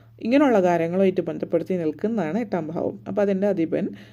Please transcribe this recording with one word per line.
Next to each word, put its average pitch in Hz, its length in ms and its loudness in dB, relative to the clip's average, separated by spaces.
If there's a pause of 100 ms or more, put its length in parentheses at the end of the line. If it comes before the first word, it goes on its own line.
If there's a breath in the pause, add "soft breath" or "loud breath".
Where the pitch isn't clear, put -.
(180 loud breath)
ഇങ്ങനെയുള്ള 247 440 4
കാര്യങ്ങളുമായിട്ട് 180 600 2
ബന്ധപ്പെടുത്തി 165 520 -2
നിൽക്കുന്നതാണ് 170 640 -2
എട്ടാം 190 280 -4
ഭാവം. - 280 -4 (120)
അപ്പോൾ 196 160 -2
അതിൻ്റെ 196 240 0
അധിപൻ 170 380 -2 (280 loud breath)